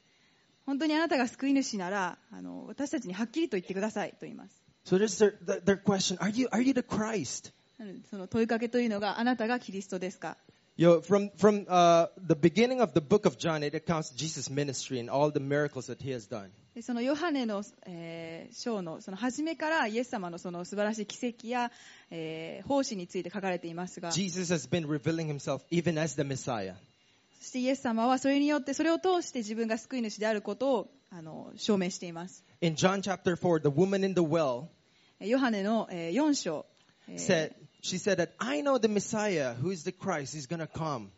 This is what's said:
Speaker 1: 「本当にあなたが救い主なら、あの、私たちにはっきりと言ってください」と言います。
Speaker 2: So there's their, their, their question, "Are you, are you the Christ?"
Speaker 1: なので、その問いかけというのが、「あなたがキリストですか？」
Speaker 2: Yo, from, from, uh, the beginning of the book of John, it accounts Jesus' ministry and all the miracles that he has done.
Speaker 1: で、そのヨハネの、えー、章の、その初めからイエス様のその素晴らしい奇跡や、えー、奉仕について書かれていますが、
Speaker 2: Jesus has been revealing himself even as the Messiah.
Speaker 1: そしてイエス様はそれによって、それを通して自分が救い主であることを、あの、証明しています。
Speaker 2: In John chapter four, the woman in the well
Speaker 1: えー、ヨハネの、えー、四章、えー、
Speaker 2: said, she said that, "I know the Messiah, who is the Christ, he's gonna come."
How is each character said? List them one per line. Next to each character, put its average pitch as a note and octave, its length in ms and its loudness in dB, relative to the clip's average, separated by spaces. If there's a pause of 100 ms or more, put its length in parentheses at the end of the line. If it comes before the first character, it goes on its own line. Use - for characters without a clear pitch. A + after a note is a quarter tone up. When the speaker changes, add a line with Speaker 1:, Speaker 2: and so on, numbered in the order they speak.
(640)
Speaker 1:
「本 C#4 140 -2
当 D#4+ 80 0
に D4+ 80 2
あ D#4 60 2
な E4 80 2
た D4+ 100 2
が A#3+ 100 2
救 - 200 -4
い C#4 40 4
主 C4+ 240 2
な F3+ 140 -4
ら、 G3 280 -2 (120)
あ F#3 100 -16
の、 F3+ 260 -12
私 C4+ 220 -6
た D4+ 120 -4
ち F#3 80 -10
に F3+ 40 -6
は G#3 120 -4
っ - 20 -8
き D#4+ 140 -4
り E4 100 0
と G3 80 0
言 F3 60 -6
っ - 20 -20
て F#3 80 -6
く F#3+ 60 -4
だ G#3+ 100 -2
さ G3 160 -4
い」 - 120 -10
と - 40 -
言 D#3+ 80 -12
い - 40 -12
ま - 140 -16
す。 - 140 -20 (240)
Speaker 2:
So F3+ 100 4
there's G#3 260 4
their, G3+ 220 6
their, F#3+ 180 -2
their F#3+ 200 2
question, F#3+ 360 2
"Are F#3+ 120 0
you, A#3+ 180 0
are A3 140 2
you C4 100 4
the B3 80 2
Christ?" G#3+ 720 -4 (240)
Speaker 1:
な A3 80 -16
の G3 80 -12
で、 F#3 60 -14 (100)
そ G#3 80 -12
の F#3+ 120 -10
問 A3+ 160 2
い - 20 -4
か A3+ 120 0
け A#3 120 -2
と B3 80 2
い A#3+ 80 2
う - 20 2
の G3+ 120 0
が、 G3+ 200 -2
「あ A#3 40 0
な B3 120 4
た A3 120 -2
が B3 100 0
キ G#3 140 -12
リ G3 100 -6
ス - 60 -14
ト F#3 100 -4
で F3+ 140 -6
す - 60 -18
か？」 - 200 -10 (400)
Speaker 2:
Yo, E3 240 8
from, G3+ 340 2
from, G3+ 300 4
uh, E3+ 420 8 (180)
the E3 80 6
beginning G#3+ 460 4
of G3 140 4
the E3+ 60 6
book F#3 260 4
of C#3+ 100 2
John, D#3+ 260 -2
it D3 140 -2
accounts D#3 400 -2
Jesus' D3 340 -6
ministry C3+ 480 -2
and A#2 140 -6
all D3 180 4
the D3 80 0
miracles C#3 540 -2
that - 80 -12
he C#3 100 -8
has A#2 160 -8
done. G2+ 220 -10 (260)
Speaker 1:
で、 A#3+ 60 -14
そ B3 140 -6
の A#3 80 -2
ヨ C4+ 120 2
ハ E4 160 -2
ネ C#4 140 0
の、 G#3+ 180 -2 (220)
え E3 680 -12
ー、 - 40 -20
章 A3+ 260 -4
の、 E3 220 -8
そ - 80 -12
の F#3+ 80 -10
初 B3+ 240 -2
め D#4+ 140 -2
か D#4 120 -2
ら D#4 200 2
イ G#3+ 100 -2
エ B3+ 60 0
ス - 40 -18
様 F#3 220 -6
の E3 80 -10
そ F#3 120 -8
の F3 140 -6
素 G3 120 -10
晴 G#3 80 2
ら G#3+ 100 0
し A3 80 -6
い G3+ 40 -6
奇 - 200 -8
跡 A#3 220 -8
や、 A#3+ 220 -2 (400)
え D#3+ 540 -8
ー、 - 20 -14
奉 C#4 160 2
仕 A3+ 140 -4
に F3+ 100 -8
つ - 120 -6
い F3 40 -4
て F3+ 80 -8
書 G3+ 120 -8
か F#3+ 80 0
れ F3+ 80 0
て E3+ 100 -8
い E3+ 60 -10
ま F3+ 140 -6
す - 120 -14
が、 E3+ 100 -6
Speaker 2:
Jesus F3 400 -2
has E3+ 160 0
been E3+ 200 0
revealing D#3+ 400 0
himself C#3+ 340 -4 (100)
even E3 300 2
as D#3+ 140 -2
the D3 80 0
Messiah. A#2 540 -4 (640)
Speaker 1:
そ - 40 -20
し - 60 -14
て C4 80 -6
イ B3+ 100 0
エ C4+ 60 4
ス - 80 -10
様 A3+ 240 0
は C4 120 4
そ C4+ 100 0
れ C#4 100 4
に C#4+ 80 4
よ D4 120 2
っ D4 40 -4
て、 C#4 100 -4
そ D4 100 -2
れ E4 80 4
を E4 80 2
通 F4+ 220 2
し - 120 -8
て B3+ 80 -4
自 G#3+ 140 -4
分 A3+ 140 -2
が A3 80 0
救 C4 220 -8
い A#3 40 -2
主 G#3+ 140 -6
で G#3 100 -2
あ A3+ 60 2
る G#3 80 0
こ G3+ 160 -6
と C4 200 2
を、 - 140 -4 (200)
あ F3 100 -16
の、 D#3 360 -14
証 G#3+ 200 2
明 F3+ 140 0
し - 80 -10
て F#3 80 -10
い E3+ 60 -10
ま E3+ 160 -12
す。 - 140 -20 (200)
Speaker 2:
In E3 120 2
John F#3 280 4
chapter F3+ 340 0
four, E3+ 240 4
the D3+ 80 4
woman F#3+ 380 4
in F#3+ 80 0
the F3+ 80 6
well D3+ 460 2 (500)
Speaker 1:
え F3+ 60 -12
ー、 G3 40 -4
ヨ B3+ 100 4
ハ B3+ 120 4
ネ G3+ 120 0
の、 G#3+ 280 0
え E3 180 -6
ー、 E3+ 40 -2
四 C#4+ 220 4
章、 D#3 300 -4 (420)
え F3+ 100 -14
ー、 - 20 -10
Speaker 2:
said, E3 360 0 (280)
she F#3 160 -4
said F#3+ 180 0
that, E3+ 220 0
"I C#4+ 220 -2
know C#4 180 2
the A3 100 4
Messiah, G3+ 680 0
who D3 180 -2
is D#3+ 120 -8
the F#3 60 -6
Christ, D#3 460 -4
he's C#3 120 -10
gonna E3 180 -6
come." C#3 520 -6